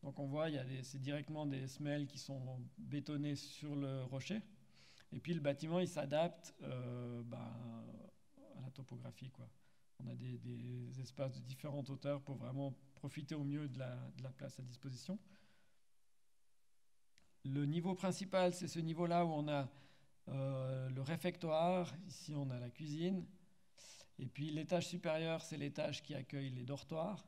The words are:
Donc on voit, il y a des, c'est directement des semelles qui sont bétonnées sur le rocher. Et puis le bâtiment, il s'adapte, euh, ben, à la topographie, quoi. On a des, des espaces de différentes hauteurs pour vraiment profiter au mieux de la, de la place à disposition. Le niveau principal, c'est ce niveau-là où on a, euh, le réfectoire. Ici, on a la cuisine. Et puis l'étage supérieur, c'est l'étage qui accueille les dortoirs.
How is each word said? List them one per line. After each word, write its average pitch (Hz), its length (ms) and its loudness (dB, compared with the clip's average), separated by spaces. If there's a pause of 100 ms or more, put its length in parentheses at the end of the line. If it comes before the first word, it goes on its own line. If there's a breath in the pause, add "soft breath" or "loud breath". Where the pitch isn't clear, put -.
Donc 143 160 -6
on 143 80 -2
voit, 151 220 4
il 151 80 2
y - 20 0
a 127 60 -2
des, 131 180 -4
c'est 135 160 -8
directement 147 480 -2
des 135 220 0
semelles 147 400 0
qui - 100 -10
sont 127 400 -4 (200)
bétonnées 143 580 0
sur 147 400 -4
le 135 280 0
rocher. 135 380 -2 (680 loud breath)
Et 135 80 -4
puis 170 140 2
le 160 60 2
bâtiment, 151 380 4
il 180 100 6
s'adapte, 151 640 2 (100)
euh, 123 600 -4
ben, 120 320 -6 (1000)
à 131 60 -8
la 131 80 -6
topographie, 127 600 -10
quoi. 117 180 -14 (520 soft breath)
On 127 80 -4
a 123 60 -4
des, 123 240 -4
des 123 600 -4
espaces 131 340 -2
de 131 60 -6
différentes 135 500 -4
hauteurs 139 320 0
pour 139 140 -4
vraiment 127 380 -2 (200)
profiter 143 400 -4
au 147 100 0
mieux 147 240 0
de 127 100 -4
la, 127 160 -2 (220)
de 123 60 -8
la 131 80 -4
place 135 280 -8
à 135 40 -8
disposition. 127 560 -6 (2250 loud breath)
Le 139 220 4
niveau 170 280 4
principal, 185 580 4
c'est 175 140 -2
ce 170 140 0
niveau-là 170 440 6
où 165 40 6
on 151 180 4
a, 143 220 4 (600 loud breath)
euh, 131 600 0
le 131 140 0
réfectoire. 170 920 4 (140)
Ici, - 260 -6
on 139 160 2
a 123 80 0
la 120 120 -4
cuisine. 165 540 0 (960 loud breath)
Et 131 80 -4
puis 147 240 -2
l'étage 160 380 2
supérieur, 165 540 2
c'est 151 160 -6
l'étage 147 440 0
qui - 120 -6
accueille 135 360 -2
les 127 140 -4
dortoirs. 160 640 -2